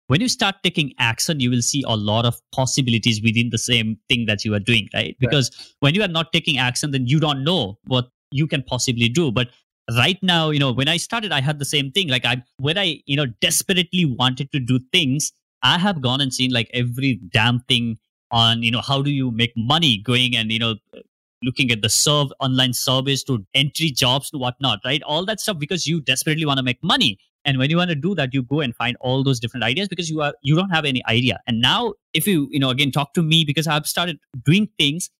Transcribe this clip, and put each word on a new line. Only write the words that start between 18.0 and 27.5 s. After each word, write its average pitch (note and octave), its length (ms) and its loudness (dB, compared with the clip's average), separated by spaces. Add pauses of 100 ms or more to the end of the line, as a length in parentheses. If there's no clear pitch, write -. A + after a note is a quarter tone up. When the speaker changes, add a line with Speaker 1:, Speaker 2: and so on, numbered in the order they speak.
Speaker 1:
on, A#2 320 2
you A#2 80 2
know, A#2+ 80 -2
how C#3 220 0
do C#3+ 100 0
you C3 180 0
make A#2 260 0
money B2+ 420 2
going B2 360 0
and, A2 160 -2
you A2+ 80 0
know, A2+ 160 -2 (680)
looking B2+ 280 0
at G#2+ 120 0
the A2 60 0
serve, D3 400 2 (120)
online C3 320 0
service C3 520 -2
to A#2 200 -2 (100)
entry D3 360 -4
jobs C3 400 -2
to D3+ 80 -10
whatnot, B2 460 -4
right? C3+ 180 -4
All D#3 240 -4
that G#3+ 140 -6
stuff G3 180 -6
because D3+ 280 -6
you D#3+ 140 -2
desperately D#3 440 -2
wanna C#3 180 0
make B2+ 200 -4
money. E3 360 0 (260)
And C3+ 140 0